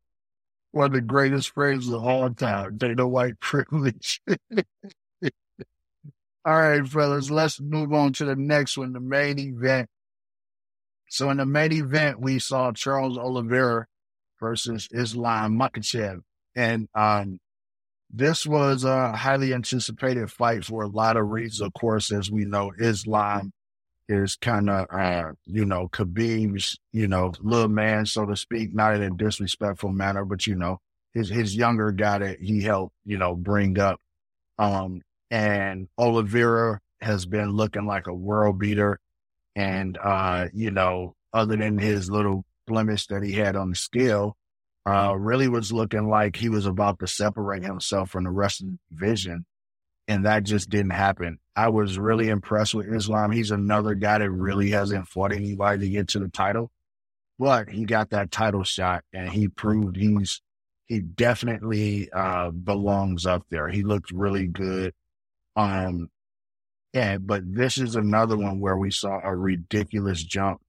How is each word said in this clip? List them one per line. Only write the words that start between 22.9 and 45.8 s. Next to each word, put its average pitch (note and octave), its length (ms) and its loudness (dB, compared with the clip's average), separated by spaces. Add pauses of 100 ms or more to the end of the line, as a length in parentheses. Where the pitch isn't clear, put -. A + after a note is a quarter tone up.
is G2 280 0
kinda, G2+ 520 0
uh, F2 440 -2 (120)
you G#2 200 0
know, F#2 240 -2
Khabib's, G#2+ 880 -2 (160)
you G#2+ 160 2
know, F#2 320 0
little A2+ 260 4
man, G#2+ 380 2
so G#2+ 200 -2
to G2+ 120 -2
speak, A2 360 -6
not G#2+ 220 4
in G#2 80 0
a G2 60 -2
disrespectful G2+ 800 -2
manner, G2 320 -2
but, G2 240 -4
you G2+ 80 0
know, F2+ 240 -2 (340)
his, A2 140 -2
his G#2 260 -2
younger A2 380 2
guy G2+ 280 2
that G2 200 -6
he G2+ 220 0
helped, G2 340 0 (100)
you G#2 120 -6
know, F2+ 180 0
bring G2 420 2
up. G2 220 2 (580)
Um, F#2+ 440 -2 (280)
and G2 680 0
Oliveira A#2 840 2 (220)
has G#2 240 -2
been G#2 260 -2
looking G#2 340 -2
like G2 220 -4
a F2 60 -6
world G2+ 460 2
beater. G#2 400 0 (580)
And, F#2+ 440 -4
uh, F#2+ 520 0
you G#2+ 180 -2
know, F#2 440 -2 (180)
other A2 240 2
than G#2+ 200 0
his G2+ 320 0
little G2+ 360 0 (200)
blemish A2 420 0
that G2+ 160 -4
he G2+ 100 -4
had G2+ 240 2
on F#2+ 140 -2
the F2 40 -2
scale, G#2+ 600 0 (480)
uh, G2 320 4
really B2 320 2
was A2+ 240 -2
looking G#2+ 340 0